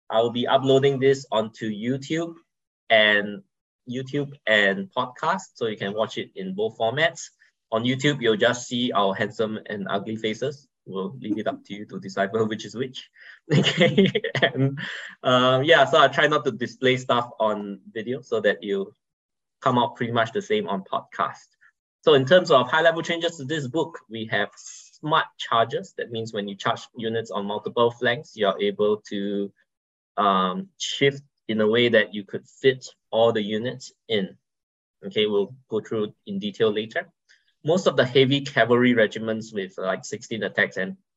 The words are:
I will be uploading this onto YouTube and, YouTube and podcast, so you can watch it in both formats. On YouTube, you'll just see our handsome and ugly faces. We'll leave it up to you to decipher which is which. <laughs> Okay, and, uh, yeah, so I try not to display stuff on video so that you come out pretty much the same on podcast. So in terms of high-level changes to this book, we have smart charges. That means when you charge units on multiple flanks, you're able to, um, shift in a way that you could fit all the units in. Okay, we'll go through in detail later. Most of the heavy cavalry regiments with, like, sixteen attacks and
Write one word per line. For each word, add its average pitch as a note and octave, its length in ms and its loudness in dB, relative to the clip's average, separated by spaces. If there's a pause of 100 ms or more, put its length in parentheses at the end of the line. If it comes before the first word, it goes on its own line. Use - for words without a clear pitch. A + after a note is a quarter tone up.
I A2 120 2
will A#2 100 0
be A#2+ 160 -2
uploading C3+ 520 4
this C3+ 320 2
onto A2 380 -2
YouTube C#3 640 -4 (540)
and, G#2 540 4 (460)
YouTube C3+ 420 -6 (140)
and G2 500 2
podcast, D#3 600 -4
so A#2+ 100 -6
you A2 100 -4
can G2+ 180 -6
watch G#2+ 260 -4
it G#2 160 -10
in F#2+ 180 -8
both F#2 240 -4
formats. D3 520 -2 (420)
On A2+ 120 0
YouTube, C3 380 0
you'll A2 160 2
just A#2+ 300 0
see B2 240 -2
our G2 220 0
handsome G#2+ 520 -4
and G2+ 240 -8
ugly G2+ 260 -6
faces. A2 520 -6 (180)
We'll F#2+ 340 -8
leave G#2 200 -4
it G#2 80 -6
up F#2 180 -6
to - 80 -16
you G#2 140 -12
to F#2+ 120 -14
decipher G2 460 -2
which G#2+ 180 -6
is G#2 120 -14
which. B2+ 340 -10 (220)
<laughs> - 220 -6
Okay, E3 580 4 (320)
and, C#3 360 0 (440)
uh, B2+ 420 4
yeah, D3+ 200 6
so E3 140 4
I C#3+ 100 8
try D3+ 180 2
not D3 180 0
to C3+ 60 2
display B2 460 0
stuff B2 420 -2
on G#2 420 -2 (100)
video A#2 300 -8
so A2+ 200 -4
that G#2 200 2
you G2 320 -4 (680)
come B2 180 2
out A2+ 160 0
pretty A#2 180 -4
much A2+ 180 0
the G2+ 120 -4
same G#2+ 260 -2
on F#2+ 140 -4
podcast. - 640 -8 (560)
So D#3+ 100 6
in C3 120 6
terms F3 260 6
of B2+ 180 6
high-level E3 320 4
changes E3+ 360 -4
to C#3 80 -12
this C#3+ 220 -4
book, D#3+ 320 -4 (100)
we A2 220 -10
have G#2 240 0
smart - 720 -4 (140)
charges. B2 580 0
That - 140 -8
means A2+ 220 -8
when G2+ 140 -4
you G2+ 80 -10
charge A2 260 -4 (140)
units A2+ 360 -6
on G2+ 160 -6
multiple A#2 440 0
flanks, A#2+ 460 -4
you're G2 240 0
able G#2 360 0 (120)
to, G2+ 420 -4 (640)
um, F#2+ 600 2
shift C#3 460 -2 (240)
in A2 140 0
a G#2+ 60 4
way A#2 220 4
that G#2+ 240 2
you G#2 100 -8
could - 240 -12
fit - 380 0 (260)
all A2+ 200 4
the A2 100 -2
units A2 500 -6 (160)
in. G#2 280 -2 (680)
Okay, G#2 200 -2
we'll G2+ 300 -2 (140)
go A2 120 -4
through G#2+ 320 -4 (120)
in G2 140 -8
detail G#2 320 0
later. A2+ 380 -6 (540)
Most F3 240 0
of D3+ 80 2
the C#3 100 4
heavy C3+ 360 4
cavalry B2 520 4
regiments A2 600 0
with, F#2+ 240 -6
like, F#2+ 280 -4
sixteen G#2+ 380 -8
attacks G2 340 -2
and F#2+ 200 -6 (200)